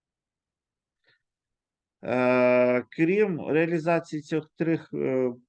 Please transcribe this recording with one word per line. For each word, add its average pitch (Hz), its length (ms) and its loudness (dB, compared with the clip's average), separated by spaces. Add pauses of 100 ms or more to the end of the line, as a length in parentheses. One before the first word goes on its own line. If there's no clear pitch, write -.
(2000)
Е, 123 840 2
крім 175 580 0
реалізації 165 760 -2
цих 156 340 -6
трьох, 160 380 -4
е, 131 380 -2 (160)